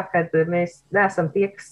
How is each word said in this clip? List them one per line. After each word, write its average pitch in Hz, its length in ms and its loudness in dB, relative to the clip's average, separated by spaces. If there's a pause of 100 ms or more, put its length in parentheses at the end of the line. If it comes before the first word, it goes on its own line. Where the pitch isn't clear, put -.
ka 170 160 0 (240)
mēs 175 320 -2 (160)
neesam 190 400 2
tie, 196 160 2
kas - 200 -20